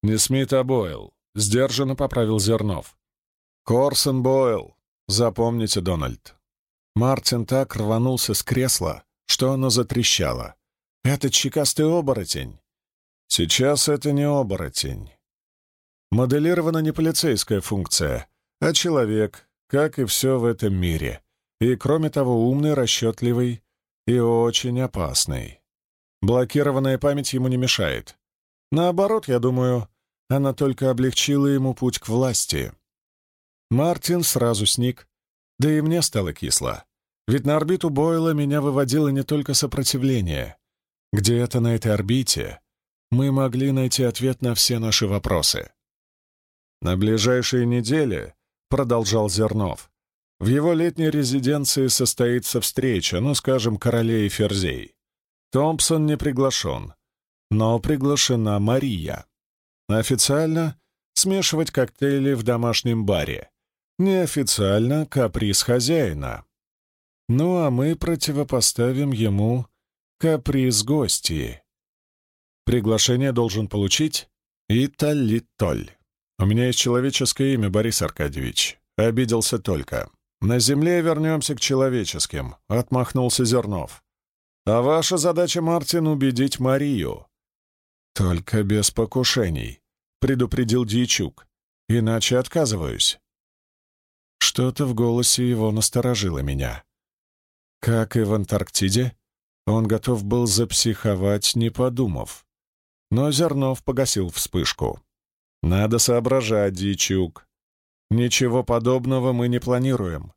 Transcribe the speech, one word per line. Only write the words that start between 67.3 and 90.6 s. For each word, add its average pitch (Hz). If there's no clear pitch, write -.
а 143
мы 135
противопоставим 139
ему 113
каприз 131
гостьи. 85
Приглашение 120
должен 113
получить 104
Итали 135
Толь. 71
У 95
меня 113
есть 123
человеческое 131
имя, 104
Борис 107
Аркадьевич. 69
Обиделся 113
только. 71
«На 120
земле 151
вернёмся 160
к -
человеческим», — 117
отмахнулся 123
Зернов. 104
А 113
ваша 156
задача, 165
Мартин, 165
убедить 135
Марию. 131
Только 90
без 101
покушений, 98
предупредил 123